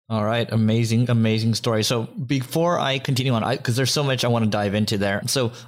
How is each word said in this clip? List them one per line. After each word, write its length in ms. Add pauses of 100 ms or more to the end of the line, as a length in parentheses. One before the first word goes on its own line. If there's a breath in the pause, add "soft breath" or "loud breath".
(100)
All 140
right. 260
Amazing, 600
amazing 440
story. 280
So 220
before 760
I 200
continue 360
on, 100
I, 140
'cause 180
there's 140
so 120
much 220
I 40
wanna 180
dive 260
into 240
there. 300
So 260 (160 loud breath)